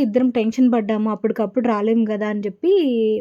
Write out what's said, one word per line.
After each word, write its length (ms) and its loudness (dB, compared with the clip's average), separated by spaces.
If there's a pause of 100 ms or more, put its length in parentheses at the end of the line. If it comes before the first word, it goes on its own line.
ఇద్దరం 280 2
టెన్షన్ 420 2
పడ్డాము. 400 0
అప్పటికప్పుడు 560 -2
రాలేము 380 2
కదా 220 -4
అని 140 -4
చెప్పి 300 -2 (500)